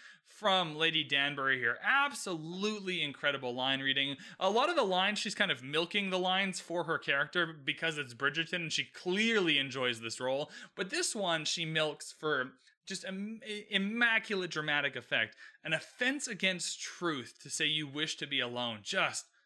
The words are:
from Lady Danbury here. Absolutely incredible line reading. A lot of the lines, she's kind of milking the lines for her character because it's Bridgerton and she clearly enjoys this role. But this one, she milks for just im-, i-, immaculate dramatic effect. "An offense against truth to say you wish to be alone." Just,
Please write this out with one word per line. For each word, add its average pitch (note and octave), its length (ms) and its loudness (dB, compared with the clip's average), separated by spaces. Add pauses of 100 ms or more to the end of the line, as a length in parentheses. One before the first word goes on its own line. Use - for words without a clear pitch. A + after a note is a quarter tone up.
(260)
from F#3 500 2
Lady D#3+ 280 2
Danbury C#3 540 2
here. A#2+ 260 0
Absolutely G3 1160 0
incredible C#3 520 -2
line C3 280 0
reading. C#3 340 2 (240)
A F#3+ 100 4
lot A#3 200 4
of F4 80 2
the C#4 60 4
lines, F#3+ 360 2
she's - 160 -4
kind G3 160 2
of B2+ 120 -2
milking E3+ 480 0
the F#3 80 2
lines F#3 420 0
for E3 240 -2
her D#3 120 -2
character D3 500 2
because D3+ 500 -4
it's C3 160 -6
Bridgerton D3 400 0
and E3+ 180 -4
she C#3 140 0
clearly F#3+ 720 2
enjoys B2+ 420 0
this A2+ 200 -8
role. C3+ 300 0 (260)
But F#3+ 160 -2
this E4+ 220 0
one, E3+ 300 2
she E3 220 -2
milks D#3 520 0
for C3+ 360 0 (340)
just F#3+ 160 -8
im-, G3+ 420 -8
i-, G#3 240 -8
immaculate G#3+ 800 2
dramatic D3 440 0
effect. A#2 400 0 (300)
"An D#3+ 80 0
offense B3+ 540 -2
against F#3+ 520 -2
truth D3 640 -4
to C#3+ 80 -14
say D#3 160 0
you D3+ 220 0
wish D3+ 300 -4
to D3+ 100 -6
be C#3 120 0
alone." A#2+ 420 -2
Just, D#3 440 -2 (200)